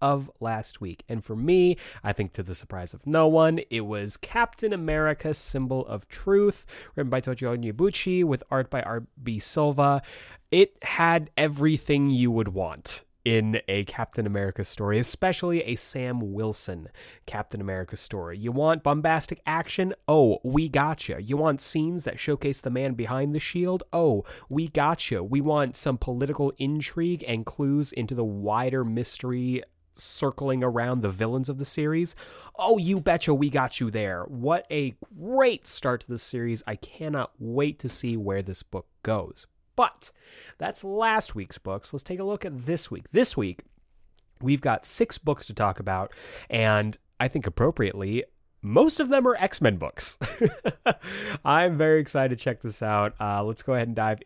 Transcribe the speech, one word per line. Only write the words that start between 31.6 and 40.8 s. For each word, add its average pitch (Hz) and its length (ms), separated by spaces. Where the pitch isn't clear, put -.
series? 160 520
Oh, 214 220
you 185 220
betcha 165 340
we 143 160
got 131 300
you 117 100
there. 101 340
What 143 460
a 143 240
great 247 460
start 123 360
to - 60
the 120 100
series. 117 480
I 110 100
cannot - 640
wait 139 420
to 131 80
see 117 280
where 98 240
this 95 220
book - 240
goes. - 440
But - 340
that's 190 280